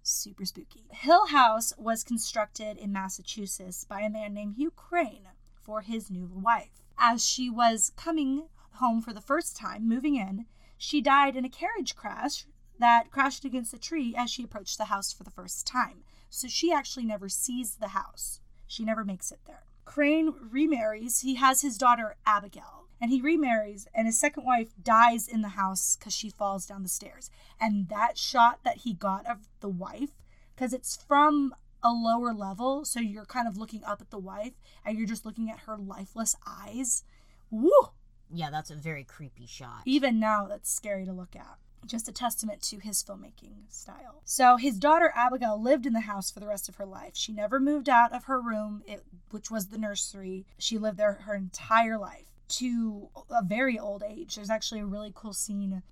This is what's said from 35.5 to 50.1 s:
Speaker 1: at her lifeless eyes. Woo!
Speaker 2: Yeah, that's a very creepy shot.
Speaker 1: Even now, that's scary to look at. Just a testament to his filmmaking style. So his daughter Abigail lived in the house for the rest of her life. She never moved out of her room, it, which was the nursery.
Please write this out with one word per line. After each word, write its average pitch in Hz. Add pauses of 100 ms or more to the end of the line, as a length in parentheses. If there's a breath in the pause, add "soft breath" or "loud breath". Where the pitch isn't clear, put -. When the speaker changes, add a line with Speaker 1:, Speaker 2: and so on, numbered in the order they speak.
Speaker 1:
at -
her 214
lifeless 196 (120)
eyes. 214 (480 soft breath)
Woo! 240 (640)
Speaker 2:
Yeah, 165
that's 156
a 151
very 147
creepy 123
shot. 120
Speaker 1:
Even 262
now, 214
that's 208
scary 196
to 190
look 180
at. - (260)
Just 233
a 208
testament 220
to -
his 202
filmmaking 208
style. -
So 247
his 240
daughter 311
Abigail 247
lived 247
in 262
the 226
house 202
for -
the 208
rest 202
of 190
her 202
life. 190
She -
never 208
moved 285
out 240
of 247
her 254
room, 214
it, 208 (260)
which 208
was 208
the 214
nursery. 196 (140 soft breath)